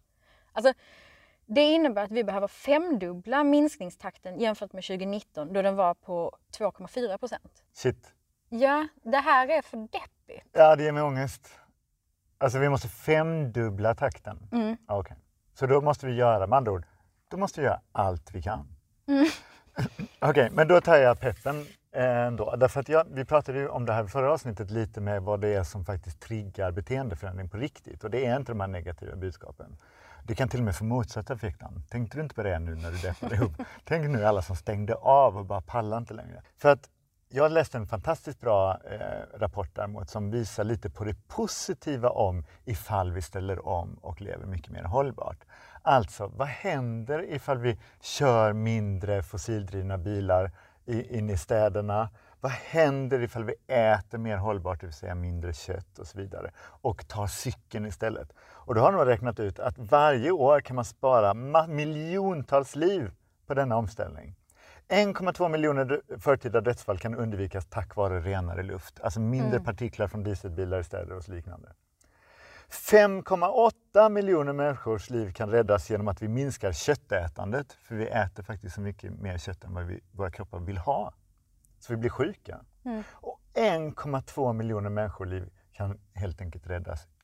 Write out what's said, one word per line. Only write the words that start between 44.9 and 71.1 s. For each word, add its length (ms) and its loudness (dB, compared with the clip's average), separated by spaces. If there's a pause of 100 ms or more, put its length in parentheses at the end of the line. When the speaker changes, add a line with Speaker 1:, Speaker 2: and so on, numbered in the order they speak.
Speaker 2:
Alltså, 440 2
vad 220 -6
händer 760 -4 (100)
ifall 260 -2
vi 200 0 (220)
kör 520 4
mindre 720 -2
fossildrivna 760 -6
bilar 520 0 (360)
i, 320 -4
in 120 -2
i 60 -2
städerna? 720 0 (320)
Vad 120 -4
händer 720 2
ifall 220 -4
vi 100 -4 (120)
äter 520 2
mer 180 -4
hållbart, 440 -4
det 60 -14
vill 80 -12
säga 200 -10
mindre 380 -6
kött 460 -10
och 80 -14
så 120 -18
vidare, 400 -10
och 500 -6
tar 180 -4
cykeln 600 -8
istället? 460 -6 (100)
Och 320 -8
då 60 4
har 120 8
de 140 4
räknat 340 2
ut 180 -4
att 200 -4
varje 520 4
år 300 6
kan 160 -8
man 80 -2
spara 480 4
ma-, 360 2
miljontals 1080 -2
liv 340 0 (360)
på 80 -4
denna 220 2
omställning. 600 -6 (520)
En 260 2
komma 180 -2
två 160 0
miljoner 360 2
dö-, 340 -4
förtida 420 2
dödsfall 380 -2
kan 160 -6
undvikas 520 -4
tack 300 -8
vare 240 0
renare 420 -4
luft, 380 -10
alltså 200 -4
mindre 360 0
Speaker 1:
Mm. 80 -2
Speaker 2:
partiklar 440 -4
från 160 -8
dieselbilar 560 -4
i 40 -6
städer 320 -10